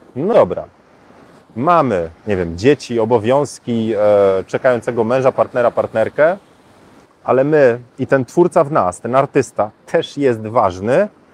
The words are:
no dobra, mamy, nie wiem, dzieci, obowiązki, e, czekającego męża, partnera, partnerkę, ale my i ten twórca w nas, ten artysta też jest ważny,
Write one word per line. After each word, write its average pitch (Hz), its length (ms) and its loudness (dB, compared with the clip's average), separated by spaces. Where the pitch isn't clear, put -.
no 175 180 -4
dobra, 101 320 2
mamy, 123 540 0
nie 104 100 -2
wiem, 85 200 -6
dzieci, 120 420 0
obowiązki, 117 920 -2
e, 101 540 2
czekającego 123 560 -2
męża, 127 280 0
partnera, 117 400 0
partnerkę, 110 680 -2
ale 127 200 0
my 139 360 2
i 131 80 -4
ten 135 180 0
twórca 175 380 2
w 139 80 -4
nas, 98 280 -2
ten 117 160 -6
artysta 131 560 0
też - 320 -6
jest 123 240 0
ważny, 110 680 -2